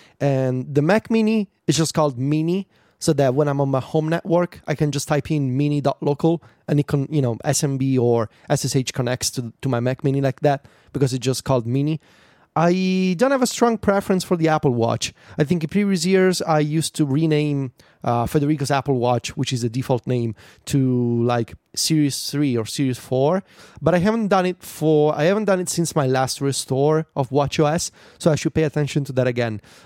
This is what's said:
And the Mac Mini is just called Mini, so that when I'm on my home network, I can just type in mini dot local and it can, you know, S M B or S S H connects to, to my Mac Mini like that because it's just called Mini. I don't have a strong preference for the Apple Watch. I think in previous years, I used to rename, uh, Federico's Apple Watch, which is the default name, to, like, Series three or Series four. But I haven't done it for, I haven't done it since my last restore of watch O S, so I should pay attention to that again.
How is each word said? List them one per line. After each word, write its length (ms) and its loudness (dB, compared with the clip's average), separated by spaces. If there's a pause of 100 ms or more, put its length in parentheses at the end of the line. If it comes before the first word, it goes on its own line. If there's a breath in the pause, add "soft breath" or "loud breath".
(220 loud breath)
And 540 -2
the 80 4
Mac 260 2
Mini 400 0 (160)
is 100 2
just 200 0
called 240 0
Mini, 480 -2 (320 soft breath)
so 140 0
that 200 2
when 140 2
I'm 120 -2
on 100 2
my 100 0
home 300 -2
network, 580 -2
I 80 -2
can 160 -2
just 160 -6
type 240 -2
in 260 -2
mini 240 0
dot 220 -2
local 400 0 (240 soft breath)
and 120 2
it 80 0
can, 220 -2
you 120 0
know, 220 -2
S 200 -2
M 140 -2
B 200 0
or 320 2 (180 soft breath)
S 160 0
S 120 -4
H 180 -2
connects 380 -4
to, 200 -8 (100)
to 80 -4
my 100 0
Mac 240 -2
Mini 180 0
like 200 -2
that 260 0 (260 soft breath)
because 200 0
it's 120 -4
just 200 -2
called 200 0
Mini. 340 -2 (560 soft breath)
I 640 2
don't 140 2
have 120 0
a 40 0
strong 300 0
preference 460 0
for 120 -2
the 140 2
Apple 220 2
Watch. 420 -2 (240 loud breath)
I 60 2
think 200 0
in 60 -6
previous 360 0
years, 360 2
I 180 2
used 360 -2
to 100 2
rename, 640 0 (320 soft breath)
uh, 220 0
Federico's 460 0
Apple 260 0
Watch, 400 -2
which 160 -4
is 80 -4
the 80 -2
default 380 -2
name, 280 -2 (300 loud breath)
to, 580 0
like, 300 0 (220)
Series 540 0
three 280 0
or 80 -2
Series 320 -2
four. 460 0 (380 loud breath)
But 120 2
I 60 4
haven't 300 0
done 180 4
it 160 -4
for, 520 2
I 100 0
haven't 200 2
done 140 2
it 100 -4
since 260 -2
my 120 2
last 340 0
restore 640 0 (100)
of 160 -2
watch 280 0
O 60 6
S, 260 -2 (260 loud breath)
so 140 2
I 40 4
should 200 -2
pay 80 2
attention 420 -2
to 80 -10
that 140 0
again. 340 -2 (240 loud breath)